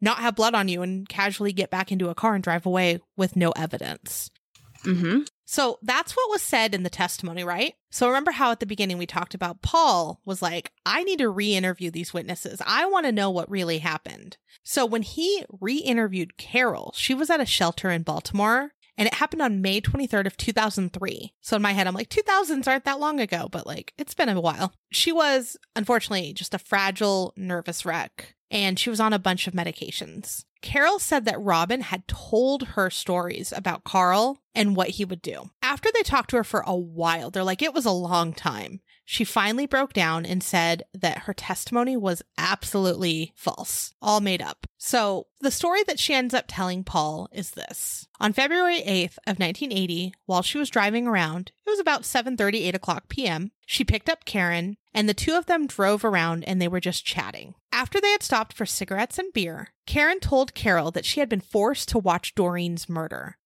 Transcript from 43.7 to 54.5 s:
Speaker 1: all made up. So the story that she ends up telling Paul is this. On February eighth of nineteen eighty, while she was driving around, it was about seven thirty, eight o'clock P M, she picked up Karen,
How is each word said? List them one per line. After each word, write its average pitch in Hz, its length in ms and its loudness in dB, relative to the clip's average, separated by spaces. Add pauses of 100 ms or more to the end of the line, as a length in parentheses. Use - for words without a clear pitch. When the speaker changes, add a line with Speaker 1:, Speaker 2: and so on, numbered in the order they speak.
Speaker 1:
all 214 200 4
made 190 200 0
up. - 260 -8 (120)
So 202 480 0 (140)
the 269 100 0
story 359 320 0
that 339 160 -2
she - 160 0
ends 254 180 0
up 254 160 0
telling 185 340 -4
Paul 156 480 -2
is 185 200 -10
this. - 560 -10 (120)
On 208 140 2
February 339 460 2
eighth 190 480 -2
of 190 120 -2
nineteen 190 340 -2
eighty, 185 420 -2 (100)
while 185 180 2
she - 140 -2
was 294 140 -2
driving 226 360 2
around, 180 460 0 (140)
it 415 40 0
was 403 100 2
about 302 260 0
seven 247 320 0
thirty, 208 260 2
eight 180 100 0
o'clock - 360 -4
P 262 160 -4
M, 175 240 -4 (160)
she - 180 0
picked 214 240 2
up 320 160 -2
Karen, 175 540 0 (160)